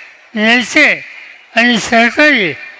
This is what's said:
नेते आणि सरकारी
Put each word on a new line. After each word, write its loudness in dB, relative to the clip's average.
नेते 0
आणि 2
सरकारी 0